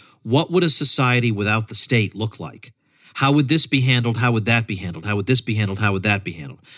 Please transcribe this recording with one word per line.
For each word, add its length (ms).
what 280
would 120
a 60
society 640
without 360
the 80
state 400
look 240
like? 340
How 180
would 160
this 200
be 140
handled? 360
How 140
would 140
that 220
be 80
handled? 300
How 100
would 100
this 160
be 140
handled? 240
How 120
would 120
that 200
be 80
handled? 280